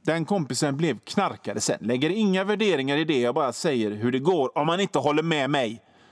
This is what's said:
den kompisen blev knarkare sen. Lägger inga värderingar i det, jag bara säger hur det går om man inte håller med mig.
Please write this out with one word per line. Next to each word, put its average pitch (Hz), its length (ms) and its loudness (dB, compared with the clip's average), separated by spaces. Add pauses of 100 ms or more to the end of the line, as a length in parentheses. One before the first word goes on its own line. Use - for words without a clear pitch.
den 160 240 0
kompisen 143 520 -2
blev 151 220 0
knarkare 110 600 -4
sen. - 200 0
Lägger 127 280 0
inga 190 340 2
värderingar 185 540 0
i 160 60 2
det, 151 180 0
jag 120 140 2
bara 135 180 0
säger 120 380 0
hur 107 200 -2
det 131 80 0
går 143 380 2
om 147 100 2
man 170 120 0
inte 185 200 0
håller 147 240 2
med 147 260 0
mig. 120 320 -2 (300)